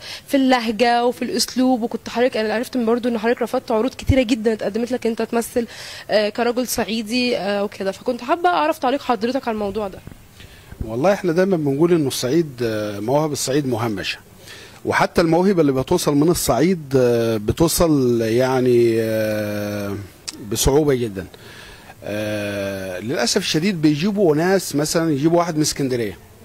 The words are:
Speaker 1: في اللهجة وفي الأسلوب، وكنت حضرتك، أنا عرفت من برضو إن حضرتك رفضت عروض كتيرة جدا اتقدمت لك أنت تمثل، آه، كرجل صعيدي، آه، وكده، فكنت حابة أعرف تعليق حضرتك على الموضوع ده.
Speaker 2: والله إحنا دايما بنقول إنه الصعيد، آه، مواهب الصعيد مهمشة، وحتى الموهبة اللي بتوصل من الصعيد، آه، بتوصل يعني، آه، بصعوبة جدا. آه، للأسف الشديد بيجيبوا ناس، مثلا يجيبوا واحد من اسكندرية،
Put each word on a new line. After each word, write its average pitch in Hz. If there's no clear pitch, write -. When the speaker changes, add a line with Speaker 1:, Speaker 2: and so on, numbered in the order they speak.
Speaker 1:
في 277
اللهجة 240
وفي 247
الأسلوب، 247
وكنت 226
حضرتك، 247
أنا 214
عرفت 247
من 233
برضو 240
إن 233
حضرتك 226
رفضت 247
عروض 226
كتيرة -
جدا 220
اتقدمت 220
لك 240
أنت 226
تمثل، 233
آه، 208
كرجل 233
صعيدي، 226
آه، 202
وكده، 196
فكنت 240
حابة 339
أعرف 311
تعليق 277
حضرتك 247
على 226
الموضوع 208
ده. 185
Speaker 2:
والله 131
إحنا 185
دايما 185
بنقول 151
إنه 156
الصعيد، 139
آه، 107
مواهب 147
الصعيد 135
مهمشة، 110
وحتى 180
الموهبة 170
اللي 139
بتوصل 147
من 151
الصعيد، 151
آه، 117
بتوصل 127
يعني، 120
آه، 104
بصعوبة 143
جدا. 104
آه، 101
للأسف 180
الشديد 175
بيجيبوا 160
ناس، 175
مثلا 160
يجيبوا 156
واحد 170
من 151
اسكندرية، 123